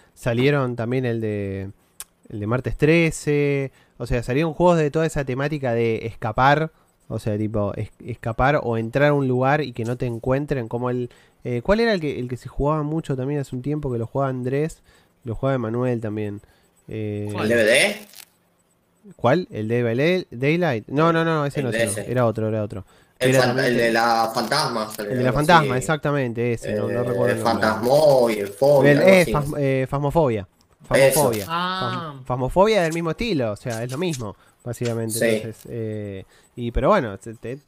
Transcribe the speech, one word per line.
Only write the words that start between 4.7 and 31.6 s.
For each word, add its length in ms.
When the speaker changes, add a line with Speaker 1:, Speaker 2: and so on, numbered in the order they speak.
Speaker 1:
de 140
toda 160
esa 180
temática 480
de 320
escapar. 640
O 100
sea, 180
tipo, 380
es-, 140
escapar 560
o 160
entrar 340
a 20
un 160
lugar 320
y 100
que 140
no 100
te 100
encuentren. 640
Como 220
el, 200
eh, 180
¿cuál 160
era 140
el 80
que, 180
el 80
que 80
se 140
jugaba 340
mucho 320
también 240
hace 160
un 60
tiempo? 280
Que 80
lo 80
jugaba 240
Andrés, 540
lo 100
jugaba 220
Emanuel 460
también. 400
Eh, 420
Speaker 2:
¿Cuál? 180
Speaker 3:
¿El 0
D 60
V 80
D? 440
Speaker 1:
¿Cuál? 360
¿El 180
de 140
Daylight? 480
Daylight? 560
No, 260
no, 100
no, 220
ese 160
Speaker 3:
El 60
Speaker 1:
no, 40
Speaker 3:
de 60
Speaker 1:
ese 80
no. 80
Speaker 3:
ese. 180
Speaker 1:
Era 140
otro, 240
era 120
otro. 240
Speaker 3:
El 100
Speaker 1:
Era 100
Speaker 3:
fan-, 160
Speaker 1:
también 120
Speaker 3:
el 100
de 160
la 400
fantasma, 640
Speaker 1:
el 100
de 80
la 60
Speaker 3:
algo 120
Speaker 1:
fantasma, 420
Speaker 3:
así. 40
Speaker 1:
exactamente, 720
ese, 220
no, 160
no 0
Speaker 3:
Eh, 140
Speaker 1:
recuerdo 240
el 140
nombre. 20
Speaker 3:
Fantasmóvil, 1040
Fobia, 420
Speaker 1:
El, 60
Speaker 3:
algo 120
Speaker 1:
eh, 120
Speaker 3:
así. 100
Speaker 1:
fas-, 260
eh, 320
Fasmofobia. 520
Speaker 3:
Eso. 480
Speaker 1:
Fasmofobia. 580
Speaker 2:
Ah. 720